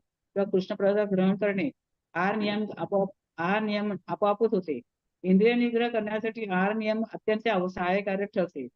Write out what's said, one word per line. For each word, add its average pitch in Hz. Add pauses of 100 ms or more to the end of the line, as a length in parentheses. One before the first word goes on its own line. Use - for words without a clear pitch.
(340)
किंवा 196
कृष्ण 190
प्रसाद 202
ग्रहण 190
करणे, 196 (440)
आहार 190
नियम 208 (120)
आपोआप, 196 (280)
आहार 185
नियम 208 (140)
आपोआपच 208
होते. 180 (420)
इंद्रिय 190
निग्रह 233
करण्यासाठी 220
आहार 190
नियम 220 (100)
अत्यंत 214
अव-, 185
सहाय्यकारक 190
ठरते 165